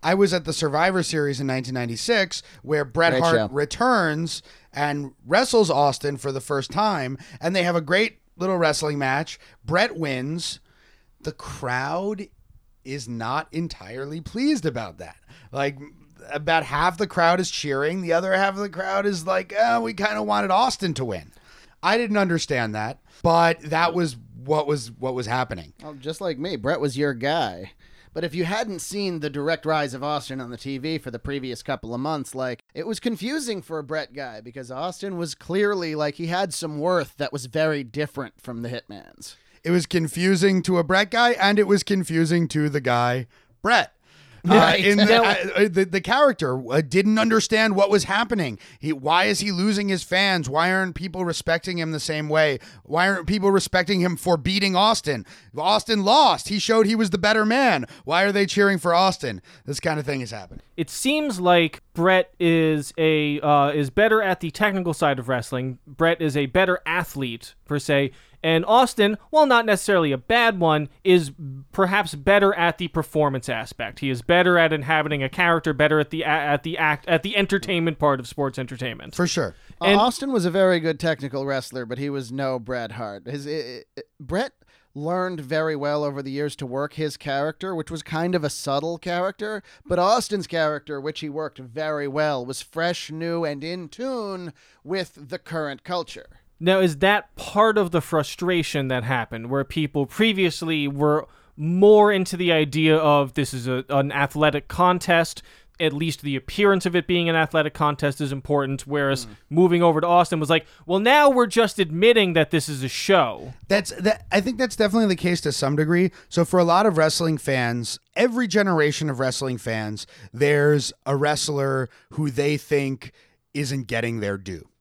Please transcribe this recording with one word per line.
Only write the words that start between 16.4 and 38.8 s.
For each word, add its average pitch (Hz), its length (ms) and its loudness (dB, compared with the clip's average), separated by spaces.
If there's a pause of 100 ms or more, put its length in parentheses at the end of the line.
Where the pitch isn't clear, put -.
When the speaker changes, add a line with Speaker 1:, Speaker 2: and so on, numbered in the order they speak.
Speaker 1:
half 165 340 0
the 208 80 0
crowd 175 340 2
is 185 100 -2
cheering. 147 520 -2
The 165 100 -2
other 185 200 0
half 196 220 2
of 196 60 -8
the 208 80 -4
crowd 190 380 -4
is 180 200 -4
like, 185 320 -2
"Oh, 233 240 4
we 226 120 -6
kinda 214 280 -2
wanted 208 280 0
Austin 196 440 0
to 131 100 -4
win." 92 280 -8 (500)
I 190 160 2
didn't 220 180 0
understand 151 580 0
that, 107 240 -6 (240)
but 170 400 4
that 160 320 0
was 165 220 -2 (280)
what 151 220 0
was, 139 240 -4
what 127 240 -6
was 127 120 -4
happening. 110 460 -4 (100)
Speaker 2:
Well, 151 120 -16
just 143 260 -10
like 170 180 -4
me, 165 180 -6
Bret 131 240 -2
was 135 180 -2
your 143 160 0
guy. 117 580 -4 (420)
But 160 100 -6
if 151 100 -6
you 175 100 -2
hadn't 202 360 -6
seen 190 400 -6
the 147 100 -6
direct 147 340 -4
rise 147 300 -2
of 131 100 -10
Austin 143 360 -6
on 123 100 -12
the 123 80 -12
T 135 200 -8
V 156 200 -6
for 135 120 -10
the 117 80 -10
previous 131 440 -8
couple 120 320 -8
of 120 60 -6
months, 147 340 -6
like, 127 280 -6 (120)
it 165 120 -8
was 220 140 -6
confusing 233 600 -6
for 160 160 -10
a 151 60 -10
Bret 151 280 -8
guy 123 280 -12
because 123 300 -16
Austin 175 460 -8
was 170 180 -6
clearly, 185 600 -2
like, 151 220 -2
he 170 100 -8
had 180 260 -2
some 151 260 -8
worth 165 380 -2
that 143 160 -6
was 127 140 -8
very 156 380 0
different 135 560 -8
from 117 220 -10
the 120 60 -6
Hitman's. - 680 -14 (280)